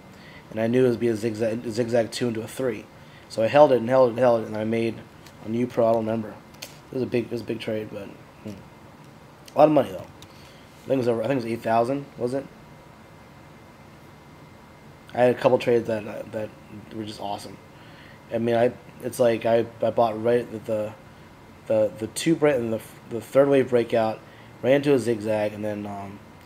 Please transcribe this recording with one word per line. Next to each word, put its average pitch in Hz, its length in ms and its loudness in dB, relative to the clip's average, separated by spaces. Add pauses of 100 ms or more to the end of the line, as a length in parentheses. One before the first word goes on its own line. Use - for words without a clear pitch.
(520)
and 107 80 -6
I 113 80 0
knew 127 180 4
it 123 40 4
would 113 100 -2
be 117 80 0
a 117 80 0
zigzag, 113 500 -4
a 120 60 -8
zigzag 117 400 0
two - 160 -4
into 110 140 -4
a 117 60 -10
three. 117 380 -6 (440)
So - 120 -4
I 113 60 2
held 143 240 8
it 127 60 6
and 113 100 -2
held 127 220 6
it - 20 -6
and 113 80 -4
held 120 220 4
it, 113 60 -8
and 107 100 -8
I 110 80 -2
made 113 300 -2 (500)
a 110 40 -10
new 120 180 -2
pro. 120 200 0
I 113 60 4
don't 113 120 0
remember. 110 300 -4 (260)
It - 340 -16
was 127 80 -2
a 110 40 -6
big, 120 180 -2
it 117 60 -14
was 120 100 -6
a 107 40 -12
big 117 160 -8
trade, 110 320 -6
but, 101 140 -12 (360)
hmm. 101 140 -14 (1000)
A - 20 -10
lot 151 120 8
of - 20 2
money, 123 200 2
though. 90 140 -12 (800)
I - 40 -18
think 135 80 0
it - 20 -
was 117 80 -2
over, 113 160 0
I 110 40 -4
think 135 120 -2
it 113 40 -8
was 113 100 -6
eight 113 80 -8
thousand, 117 440 0 (120)
was 123 160 -4
it? 135 120 -6 (2750)
I - 40 -8
had 123 180 4
a - 40 -12
couple 127 200 4
trades 117 280 0
that, 110 200 -4
uh, 107 240 -12
that 110 180 -8 (460)
were 110 80 -10
just 104 160 -14
awesome. 101 380 -10 (760)
I 117 60 -2
mean, 117 160 0
I, 120 160 4 (320)
it's 123 160 -6
like 117 260 2
I, 117 200 4 (160)
I 113 100 0
bought 110 320 0
right 120 180 2
at 110 240 -10
the, 107 280 -4 (760)
the, 107 320 2
the 113 80 -6
two 160 280 0
break, 147 200 4
and 117 180 -2
the, 110 80 -4 (280)
the 117 120 -8
third 139 280 4
wave 135 200 4
breakout, 117 500 2 (440)
ran 131 140 6
into 143 160 2
a 135 60 4
zigzag, 107 540 -2
and 104 100 -10
then, 104 220 -6
um, 101 320 -12 (280)